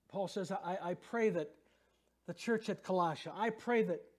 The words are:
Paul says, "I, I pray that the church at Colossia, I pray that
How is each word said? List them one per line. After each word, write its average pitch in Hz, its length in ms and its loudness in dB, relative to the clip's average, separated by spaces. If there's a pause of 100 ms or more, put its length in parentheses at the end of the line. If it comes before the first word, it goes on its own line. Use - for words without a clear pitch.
Paul 185 180 -2
says, 185 240 -4
"I, 185 280 -2
I 175 140 -2
pray 220 360 0
that 170 200 0 (760)
the 175 60 -6
church 226 360 0
at - 140 -4
Colossia, 170 520 0
I 220 160 0
pray 226 320 2
that 170 180 0 (180)